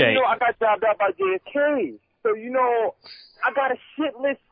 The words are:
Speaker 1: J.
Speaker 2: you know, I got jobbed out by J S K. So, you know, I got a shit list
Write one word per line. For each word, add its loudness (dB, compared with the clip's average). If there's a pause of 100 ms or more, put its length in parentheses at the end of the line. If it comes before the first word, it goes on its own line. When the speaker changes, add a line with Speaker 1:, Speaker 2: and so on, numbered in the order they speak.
Speaker 1:
J. 4
Speaker 2:
you 2
know, 2
I 2
got 0
jobbed 0
out 2
by 0
J -2 (120)
S -6 (100)
K. 0 (300)
So, 2
you -10
know, 0 (500)
I -2
got 0
a -2 (200)
shit -2
list -2 (100)